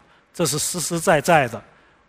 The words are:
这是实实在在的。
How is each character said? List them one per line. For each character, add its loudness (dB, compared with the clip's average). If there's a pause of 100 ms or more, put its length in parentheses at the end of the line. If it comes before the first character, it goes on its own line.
(340)
这 -2
是 -2
实 -6
实 -6
在 2
在 4
的。 -12 (480)